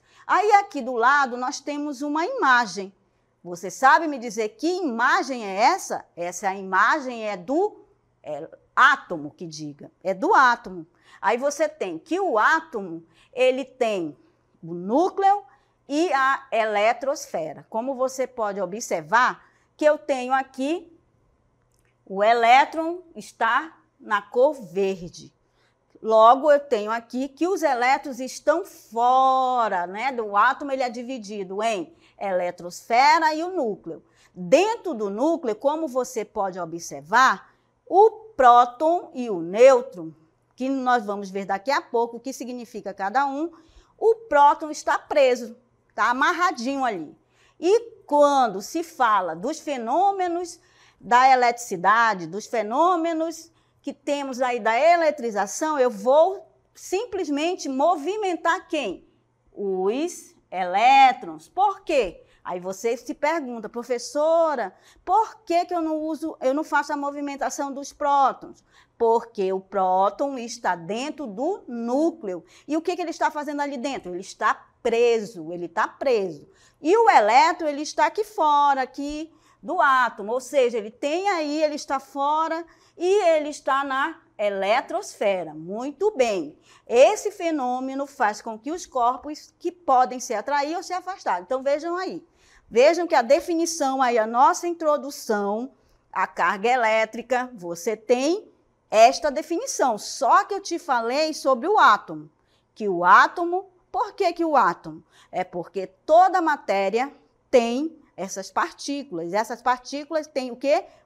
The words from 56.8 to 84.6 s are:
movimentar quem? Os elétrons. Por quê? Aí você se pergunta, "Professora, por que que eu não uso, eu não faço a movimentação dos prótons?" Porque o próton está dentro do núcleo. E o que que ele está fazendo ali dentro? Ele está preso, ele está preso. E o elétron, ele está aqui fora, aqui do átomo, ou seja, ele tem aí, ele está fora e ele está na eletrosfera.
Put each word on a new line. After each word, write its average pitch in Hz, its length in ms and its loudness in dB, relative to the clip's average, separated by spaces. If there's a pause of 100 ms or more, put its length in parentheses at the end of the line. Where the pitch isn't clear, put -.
movimentar 339 1000 -2
quem? 240 400 -6 (440)
Os 202 840 -4 (160)
elétrons. 220 960 2
Por 392 320 0
quê? 240 420 -2 (200)
Aí 180 160 -8
você 214 380 -6
se 285 160 -12
pergunta, 247 560 -6
"Professora, 277 1040 -2 (320)
por 427 380 0
que 339 220 0
que 349 80 -8
eu 330 80 -2
não 311 180 -2
uso, 311 420 -6
eu 262 120 0
não 311 100 -2
faço 294 280 -2
a 294 60 -4
movimentação 285 760 -6
dos 277 220 -12
prótons?" 277 720 0 (340)
Porque 226 560 0
o 190 60 -4
próton 196 800 0
está 226 380 -6
dentro 247 520 -8
do 277 400 -6
núcleo. 240 760 -4 (240)
E 285 80 -4
o 320 60 -2
que 349 140 -4
que 359 60 -8
ele 330 100 -6
está 311 180 -2
fazendo 294 320 -8
ali 285 160 -6
dentro? 240 340 -8
Ele 180 100 -10
está 220 340 -2 (260)
preso, 226 720 0
ele 170 140 -10
está 214 200 -2
preso. 196 600 -2 (340)
E 349 160 4
o 453 120 6
elétron, 302 580 6
ele 285 140 -4
está 302 260 0
aqui 330 160 -4
fora, 285 580 2
aqui 294 500 -8 (300)
do 311 180 -6
átomo, 247 540 2
ou 254 60 -2
seja, 254 380 0
ele 214 120 -6
tem 330 400 -4
aí, 311 320 -2
ele 302 140 0
está 269 240 -6
fora 311 640 -2 (320)
e 381 280 2
ele 311 240 2
está 277 340 -2
na 285 360 -4 (180)
eletrosfera. 202 1160 -2